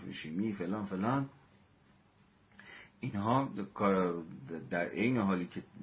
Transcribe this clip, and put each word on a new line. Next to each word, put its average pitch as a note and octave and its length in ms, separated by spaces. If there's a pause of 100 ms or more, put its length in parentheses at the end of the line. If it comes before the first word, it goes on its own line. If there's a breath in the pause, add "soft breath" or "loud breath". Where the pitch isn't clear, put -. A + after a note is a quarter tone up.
(120)
شیمی، F#2+ 420
فلان G2 320
فلان، A#2 440 (1700 loud breath)
اینها B2 500 (1160)
در E2+ 200
عین A#2+ 280
حالی F#2+ 280
که - 180 (200)